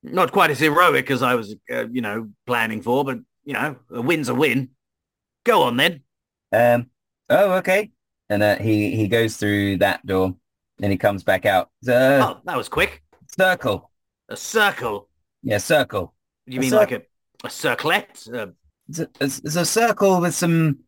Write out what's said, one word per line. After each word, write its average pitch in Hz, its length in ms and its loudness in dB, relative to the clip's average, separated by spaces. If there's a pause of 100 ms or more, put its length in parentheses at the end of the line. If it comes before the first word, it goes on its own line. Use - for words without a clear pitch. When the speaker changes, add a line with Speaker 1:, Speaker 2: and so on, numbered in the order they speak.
Speaker 1:
Not - 280 0
quite 170 200 2
as 123 80 -4
heroic 151 500 2
as 131 140 0
I 123 100 2
was, 107 220 -4 (180)
uh, 117 140 -4
you 120 140 -6
know, 110 280 -8 (160)
planning 113 380 -2
for, 127 200 0
but, 131 140 -6 (260)
you 143 100 -14
know, 135 240 -6 (120)
a 117 140 -10
win's 151 260 -2
a 123 60 -2
win. 131 340 0 (760)
Go 180 180 4
on, 120 140 0
then. 156 240 0 (500)
Speaker 2:
Um, 120 400 2 (360)
oh, 190 260 2
okay. 190 360 0 (400)
And, 104 140 2
uh, 104 140 4
he, 107 380 0
he 110 120 0
goes 113 300 0
through 101 400 0
that 98 280 0
door, 95 300 0 (420)
then 101 140 -2
he 95 60 0
comes 101 260 -2
back 95 240 0
out. 95 240 2 (160)
Uh, 131 340 4 (140)
Speaker 1:
Oh, - 100 -20
that 170 100 -6
was 120 140 -6
quick. - 320 -4 (340)
Speaker 2:
circle. 180 540 -2 (400)
Speaker 1:
A - 80 -10
circle? 135 720 -4 (320)
Speaker 2:
Yeah, 113 160 -2
circle. 113 560 -2 (320)
Speaker 1:
You 127 140 -10
Speaker 2:
A - 20 -2
Speaker 1:
mean 131 80 -2
Speaker 2:
cir- 214 80 4
Speaker 1:
like 208 140 4
a, 113 100 -8 (420)
a - 60 -10
circlet? 156 840 -4
Uh, 113 160 -8 (400)
Speaker 2:
It's 165 120 -12
a, 160 100 -6 (100)
it's, 139 200 -4
it's 156 160 -8
a 175 100 0
circle 214 560 2
with 175 140 0
some 165 520 2